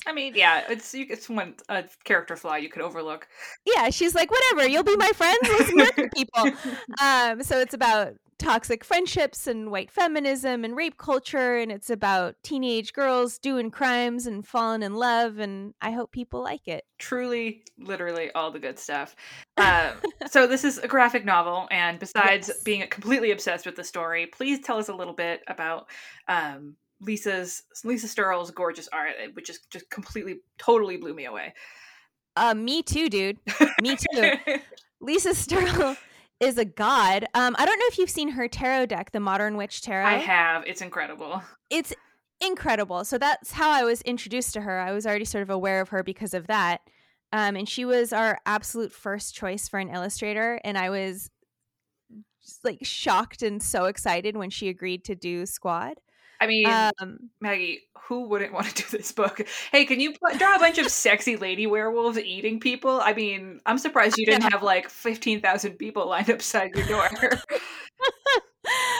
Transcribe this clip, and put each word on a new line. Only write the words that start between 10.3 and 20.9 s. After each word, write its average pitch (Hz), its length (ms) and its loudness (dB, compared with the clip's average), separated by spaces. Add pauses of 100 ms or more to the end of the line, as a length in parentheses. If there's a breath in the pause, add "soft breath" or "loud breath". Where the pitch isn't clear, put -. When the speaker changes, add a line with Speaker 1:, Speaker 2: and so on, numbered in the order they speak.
Speaker 2:
and 233 100 -6
rape 311 220 -4
culture, 262 600 0
and 226 140 -2
it's 202 180 -10
about 196 540 0
teenage 240 480 -2
girls 254 460 0
doing 247 340 -2
crimes 240 540 0
and 214 200 -8
falling 226 380 0
in 202 120 -6
love, 233 420 2
and 196 420 -8
I 220 120 -6
hope 233 200 -6
people 247 320 -8
like - 240 -8
it. 165 160 -8 (160)
Speaker 1:
Truly, 240 640 -4 (140)
literally 175 560 -6
all 160 180 -2
the 151 80 -12
good 135 200 -10
stuff. 143 360 -8 (420 loud breath)
Um, 170 360 4 (180)
Speaker 2:
<laughs> - 180 -12
Speaker 1:
so 254 180 8
this 262 180 0
is 277 140 0
a 247 80 -6
graphic 247 360 4